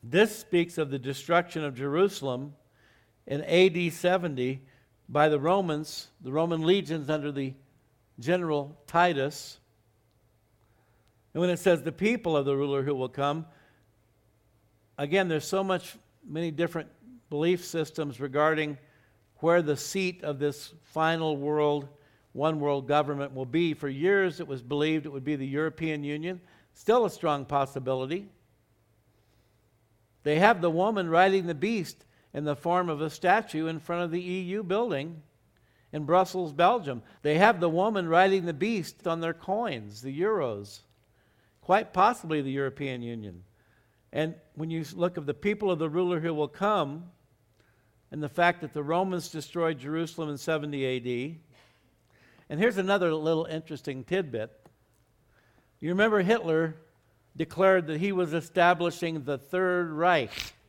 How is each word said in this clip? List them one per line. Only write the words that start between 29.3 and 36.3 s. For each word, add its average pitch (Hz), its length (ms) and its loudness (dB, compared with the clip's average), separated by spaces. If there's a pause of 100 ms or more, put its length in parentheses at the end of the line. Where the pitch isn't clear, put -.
They 151 160 2
have 202 200 6
the 170 120 2
woman 185 360 2
riding 185 380 4
the 170 100 -4
beast 190 480 -4 (300)
in 147 100 -6
the 147 120 -2
form 175 340 0
of 147 100 -4
a 156 100 -2
statue 180 580 0
in 160 120 -4
front 175 240 -4
of 170 80 -4
the 175 100 -4
E 180 200 -4
U 190 220 -4
building 170 580 -2 (720)
in 151 120 -4
Brussels, 180 460 2